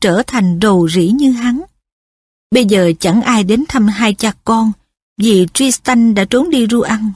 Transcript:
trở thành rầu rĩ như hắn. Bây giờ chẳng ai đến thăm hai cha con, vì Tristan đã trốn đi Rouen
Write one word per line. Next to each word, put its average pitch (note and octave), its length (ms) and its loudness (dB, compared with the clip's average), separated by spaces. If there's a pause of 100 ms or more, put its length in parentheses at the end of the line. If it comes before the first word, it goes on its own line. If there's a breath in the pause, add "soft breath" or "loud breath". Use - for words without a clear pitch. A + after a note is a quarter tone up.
trở G3+ 260 0
thành F3+ 360 -2
rầu F#3 260 2
rĩ E3+ 200 0
như C4+ 240 2
hắn. A#3+ 280 -2 (920)
Bây B3 140 2
giờ F#3+ 360 2
chẳng F#3+ 220 0
ai A3+ 220 0
đến A3+ 240 0
thăm G#3+ 200 0
hai G#3 260 0
cha G#3+ 180 -4 (120)
con, A3+ 280 0 (480)
vì G3 340 2
Tristan A#3+ 600 0
đã G3 100 0
trốn C4+ 260 0
đi B3 200 0
Rouen A3 460 -2